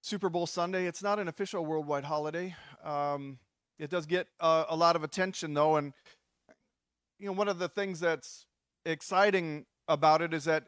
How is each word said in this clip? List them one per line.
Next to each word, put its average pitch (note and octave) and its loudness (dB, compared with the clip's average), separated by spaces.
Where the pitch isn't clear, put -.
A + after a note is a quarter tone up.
Super G3 -2
Bowl E3+ 0
Sunday. F3+ -2
It's F3 -6
not G3+ 0
an F3+ -4
official F#3 -6
worldwide D3+ -2
holiday. D#3 -4
Um, C#3+ -4
it D3+ -8
does E3+ -2
get, F3+ 0
uh, D#3+ 4
a D#3+ -2
lot E3+ 6
of D#3 -2
attention, F#3 -4
though, D3+ 4
and, C#3+ -2
you G3+ -10
know, G3 -4
one G3+ 2
of F#3+ 0
the F3 -2
things F#3+ -4
that's E3 -2
exciting E3+ 0
about D#3 4
it E3 -2
is D3+ -4
that D#3 0